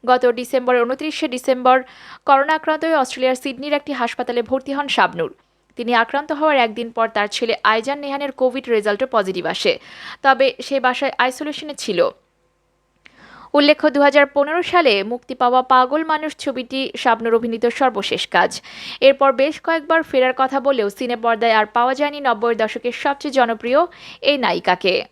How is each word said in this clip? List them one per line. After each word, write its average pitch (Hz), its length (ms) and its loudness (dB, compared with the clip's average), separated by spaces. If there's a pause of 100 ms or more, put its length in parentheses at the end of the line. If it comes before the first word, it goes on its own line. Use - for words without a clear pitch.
গত 254 200 2
ডিসেম্বরের 247 580 0
ঊনত্রিশে 285 440 -4
ডিসেম্বর 254 560 2 (420)
করোনা 285 280 4
আক্রান্ত 311 320 -2
হয়ে 330 100 0
অস্ট্রেলিয়ার 262 400 0
সিডনির 269 380 -6
একটি 285 200 -4
হাসপাতালে 240 480 -4
ভর্তি 262 320 -4
হন 285 140 -4
শাবনূর। 170 460 0 (420)
তিনি 240 180 -2
আক্রান্ত 277 380 0
হওয়ার 294 260 2
একদিন 233 340 -2
পর 226 160 -2
তার 208 200 -2
ছেলে 226 360 -4
আইজান 226 360 0
নেহানের 277 320 -6
কোভিড 254 380 -2
রেজাল্টও 208 420 0
পজিটিভ 190 340 -2
আসে, - 340 -4 (420)
তবে 269 400 2
সে 269 180 -4
বাসায় 254 380 -2
আইসোলেশনে 294 580 -4
ছিল। 175 340 0 (1400)
উল্লেখ্য, 294 360 4
দুহাজার 285 360 4
পনেরো 294 380 -2
সালে 262 400 2
মুক্তি 240 320 -8
পাওয়া 254 260 2
পাগল 254 440 2
মানুষ 311 300 -4
ছবিটি 262 600 -6
শাবনূর 226 380 0
অভিনীত 226 300 -2
সর্বশেষ 233 640 -2
কাজ। - 340 0 (400)
এরপর 269 320 4
বেশ 269 300 -2
কয়েকবার 330 400 0
ফেরার 254 340 0
কথা 269 220 0
বলেও 247 300 0
সিনে 240 260 -4
পর্দায় 226 380 0
আর 214 120 4
পাওয়া 240 280 0
যায়নি 285 260 -2
নব্বইয়ের 233 380 0
দশকের 220 340 -2
সবচেয়ে 277 400 -4
জনপ্রিয় 240 480 2 (420)
এই 285 160 2
নায়িকাকে। 180 760 0